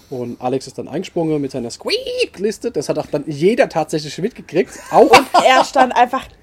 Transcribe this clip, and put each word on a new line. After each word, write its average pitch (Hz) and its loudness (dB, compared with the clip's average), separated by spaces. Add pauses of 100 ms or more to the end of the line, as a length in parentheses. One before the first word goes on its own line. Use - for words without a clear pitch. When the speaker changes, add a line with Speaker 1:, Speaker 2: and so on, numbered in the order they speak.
Speaker 1:
Und 120 -10
Alex 131 -4
ist - -18
dann - -10
eingesprungen 160 -4
mit 135 -6
seiner 117 -8
Squeak-Liste. 427 -4
Das 147 -4
hat 147 -4
auch 143 -6
dann 147 -6
jeder 175 2
tatsächlich 156 -4
mitgekriegt. 185 -4 (200)
Auch 220 6
Speaker 2:
Und 311 6 (200)
er 262 6
stand 254 2
einfach 247 2 (180)